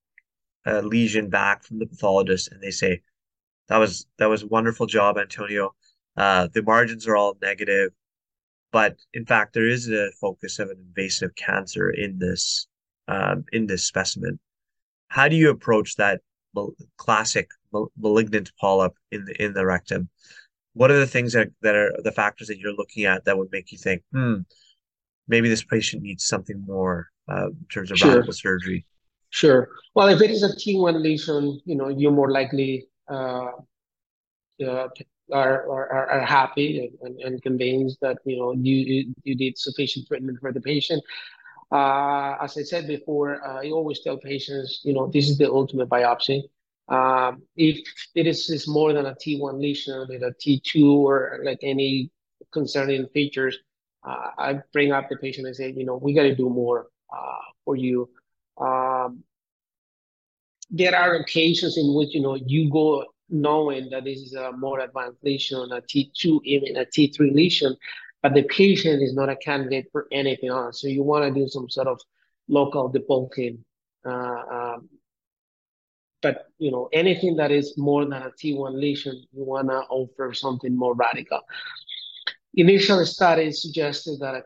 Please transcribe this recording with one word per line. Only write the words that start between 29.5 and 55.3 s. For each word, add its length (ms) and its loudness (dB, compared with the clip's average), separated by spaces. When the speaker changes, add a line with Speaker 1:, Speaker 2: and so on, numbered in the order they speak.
Speaker 2:
Well, 140 8
if 140 8
it 100 8
is 100 0
a 140 2
T 220 -2
one 260 2
lesion, 600 0
you 100 -4
know, 140 -4
you're 240 4
more 180 4
likely, 560 -2
uh, 420 -6
uh, 220 -4
are, 360 0
are, 220 -6
are, 200 -2
are 140 2
happy 540 2
and, 220 -10
and, 180 -14
and 240 -8
convinced 560 0
that, 240 -2
you 140 -4
know, 160 -4
you, 220 2
you, 380 0
you 100 -4
did 220 -4
sufficient 500 -6
treatment 320 -6
for 140 -6
the 80 -6
patient. 420 -2
Uh, 720 0
as 160 -8
I 60 -6
said 240 -6
before, 580 -4
uh, 200 -8
I 60 -8
always 280 -4
tell 160 -6
patients, 720 -8
you 80 2
know, 180 0
this 180 4
is 80 2
the 140 4
ultimate 380 0
biopsy. 540 2
Um, 540 0
if 280 2
it 120 2
is, 220 -2
is 160 -4
more 280 2
than 140 0
a 120 -8
T 220 -4
one 180 -6
lesion, 480 -4
with 160 -10
a 160 -4
T 240 2
two 420 6
or, 380 0
like, 200 -4
any 480 -2
concerning 540 -2
features, 500 -2
uh, 300 -8
I 220 -4
bring 220 2
up 160 -2
the 80 -8
patient 300 -10